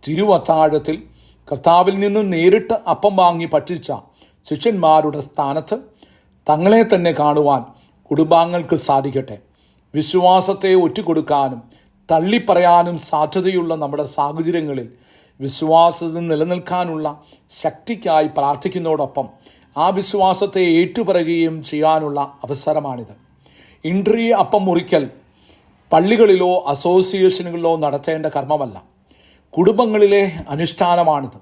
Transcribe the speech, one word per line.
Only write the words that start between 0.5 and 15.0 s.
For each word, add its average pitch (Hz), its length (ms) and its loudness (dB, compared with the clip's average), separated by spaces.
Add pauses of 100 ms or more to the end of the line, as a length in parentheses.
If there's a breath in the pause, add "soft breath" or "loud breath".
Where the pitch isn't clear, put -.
കർത്താവിൽ 170 480 2
നിന്നും 202 340 -2
നേരിട്ട് 185 460 2 (140)
അപ്പം 202 260 0
വാങ്ങി 175 320 2
ഭക്ഷിച്ച 156 440 -4 (540 soft breath)
ശിഷ്യന്മാരുടെ 156 760 0
സ്ഥാനത്ത് 151 560 -6 (720 soft breath)
തങ്ങളെ 180 360 4
തന്നെ 180 280 2
കാണുവാൻ 147 500 2 (500 soft breath)
കുടുംബാംഗങ്ങൾക്ക് 165 680 2
സാധിക്കട്ടെ. 135 600 -2 (560)
വിശ്വാസത്തെ 185 840 2
ഒറ്റുകൊടുക്കാനും 156 840 -2 (480 soft breath)
തള്ളിപ്പറയാനും 175 880 2
സാധ്യതയുള്ള 165 760 -2
നമ്മുടെ 147 300 -6
സാഹചര്യങ്ങളിൽ 151 840 -4 (520 soft breath)